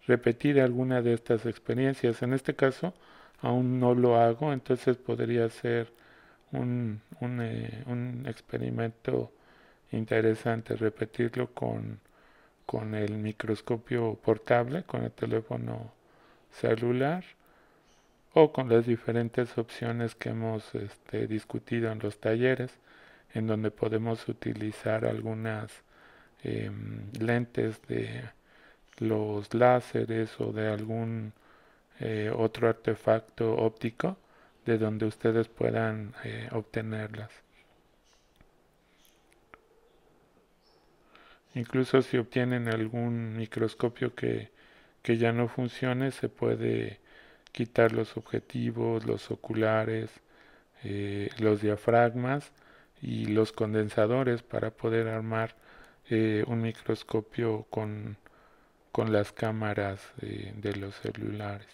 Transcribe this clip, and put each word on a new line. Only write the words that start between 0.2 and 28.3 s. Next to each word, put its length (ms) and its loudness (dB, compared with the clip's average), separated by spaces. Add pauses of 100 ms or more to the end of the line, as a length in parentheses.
alguna 400 2
de 120 4
estas 320 0
experiencias. 760 0
En 120 0
este 220 -2
caso 380 0 (480)
aún 380 2
no 160 6
lo 220 6
hago, 360 4
entonces 440 0
podría 520 0
ser 420 -2 (600)
un, 500 -2 (180)
un, 220 -4
eh, 460 -6
un 400 -6
experimento 1040 -4 (600)
interesante, 840 0
repetirlo 800 -2
con, 460 -4 (680)
con 300 -4
el 220 -2
microscopio 960 -2
portable, 680 2
con 200 -4
el 80 -4
teléfono 840 -4 (580)
celular, 720 0 (1120)
o 180 8
con 180 -2
las 160 8
diferentes 720 0
opciones 580 -4
que 140 -8
hemos, 460 -4
este, 520 -6
discutido 640 -4
en 80 -8
los 200 -6
talleres, 580 2 (560)
en 140 -2
donde 240 0
podemos 560 -2
utilizar 800 -2
algunas, 680 -4 (720)
em, 760 -6
lentes 680 0
de 420 -4 (720)